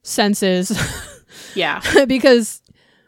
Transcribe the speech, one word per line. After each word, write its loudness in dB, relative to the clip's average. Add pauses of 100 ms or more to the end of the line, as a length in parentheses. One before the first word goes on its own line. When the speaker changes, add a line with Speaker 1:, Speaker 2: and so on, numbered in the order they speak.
Speaker 1:
senses. -2
<laughs> -8 (400)
Speaker 2:
Yeah. -4 (260)
Speaker 1:
Because 2 (460)